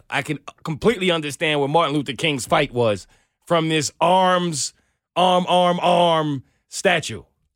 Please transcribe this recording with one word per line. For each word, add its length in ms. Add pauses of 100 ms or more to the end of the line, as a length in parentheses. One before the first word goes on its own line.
I 140
can 160 (260)
completely 460
understand 500
what 100
Martin 240
Luther 200
King's 320
fight 260
was 340 (380)
from 240
this 320
arms, 720 (440)
arm, 320
arm, 320
arm 640 (240)
statue"? 560 (320)